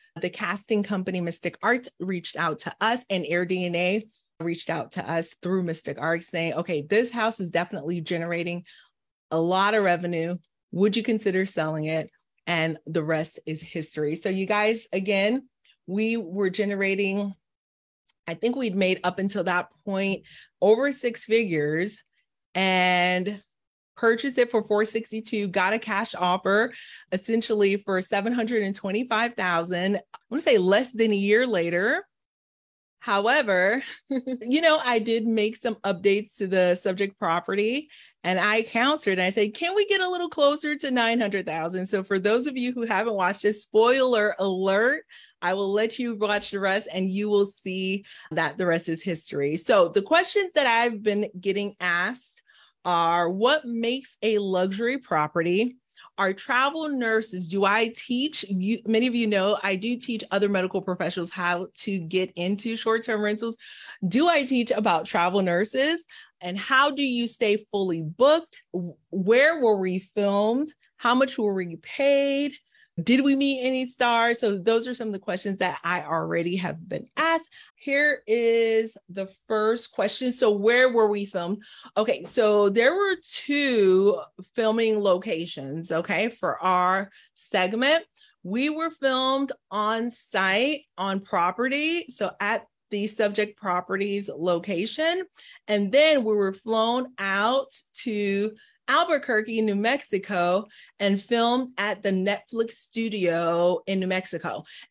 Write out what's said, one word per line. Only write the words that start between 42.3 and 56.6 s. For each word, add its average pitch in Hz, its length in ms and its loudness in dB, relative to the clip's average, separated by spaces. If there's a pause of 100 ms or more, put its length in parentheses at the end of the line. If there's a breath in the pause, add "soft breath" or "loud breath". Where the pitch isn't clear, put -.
of 262 100 -6
you 247 160 -2
who 247 100 -4
haven't 220 320 -2
watched 190 280 -2
this, 214 180 0
spoiler 233 800 4
alert, 196 640 2 (380 loud breath)
I 180 120 0
will 196 180 -2
let 220 280 0
you 240 160 -2
watch 208 360 -2
the 202 80 -4
rest 196 320 0
and 185 180 -2
you 202 200 -2
will 202 160 4
see 190 600 -6 (260 loud breath)
that 160 260 -2
the 185 80 0
rest 165 240 0
is 165 120 -4
history. 147 560 -4
So 165 320 4
the 202 120 2
questions 359 540 0
that 285 120 2
I've 233 360 0
been 208 260 -2 (100)
getting 202 400 -4
asked 180 640 -4 (420 soft breath)
are, 170 460 2
"What 254 360 2
makes 240 560 -4
a 214 180 2
luxury 196 580 0
property? 175 800 0 (400 loud breath)
Are 190 160 0
travel 277 540 0